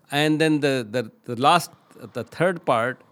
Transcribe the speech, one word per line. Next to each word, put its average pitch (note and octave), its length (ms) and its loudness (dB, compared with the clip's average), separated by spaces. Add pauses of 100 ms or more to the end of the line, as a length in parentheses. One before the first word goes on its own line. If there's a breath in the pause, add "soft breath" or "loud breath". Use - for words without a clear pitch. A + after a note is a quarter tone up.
(120)
And D3+ 300 0
then D#3 180 2
the, C3+ 300 -2
the, A2+ 220 -6 (140)
the A#2+ 160 -8
last, D#3+ 300 4 (420)
the A#2 100 -8
third E3+ 420 -4
part B2 360 0 (100)